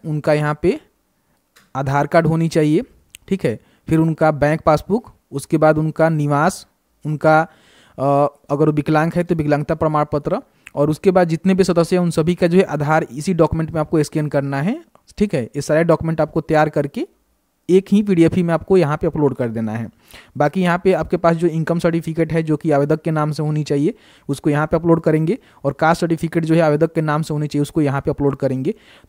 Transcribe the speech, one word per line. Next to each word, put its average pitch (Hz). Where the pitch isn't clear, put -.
उनका 151
यहाँ 151
पे 220
आधार 139
कार्ड 165
होनी 165
चाहिए, 156
ठीक 196
है, 110
फिर 160
उनका 160
बैंक 151
पासबुक, 175
उसके 139
बाद 156
उनका 156
निवास, 147
उनका, 156
अ, -
अगर 143
वो 151
विकलांग 156
है 175
तो 170
विकलांगता 147
प्रमाण 156
पत्र, 151
और 143
उसके 156
बाद 180
जितने 165
भी 190
सदस्य 175
हैं 180
उन 170
सभी 165
का 180
जो 175
है 196
आधार 151
इसी 156
डॉक्यूमेंट 160
में 160
आपको 151
स्कैन 151
करना 139
है, 240
ठीक 208
है। 135
ये 143
सारे 156
डॉक्यूमेंट 165
आपको 151
तैयार 156
करके 151
एक 190
ही 208
पीडीएफ़ 165
ही 185
में 170
आपको 175
यहाँ 156
पे 175
अपलोड 147
कर 123
देना 110
है। 110
बाकी 147
यहाँ 175
पे 190
आपके 160
पास 170
जो 165
इनकम 165
सर्टिफिकेट 165
है 165
जो 156
कि 156
आवेदक 147
के 165
नाम 151
से 151
होनी 151
चाहिए, 143
उसको 143
यहाँ 151
पे 170
अपलोड 165
करेंगे, 160
और 139
कास्ट 165
सर्टिफिकेट 165
जो 160
है 170
आवेदक 156
के 165
नाम 156
से 156
होनी 151
चाहिए, 147
उसको 151
यहाँ 139
पे 151
अपलोड 139
करेंगे। 131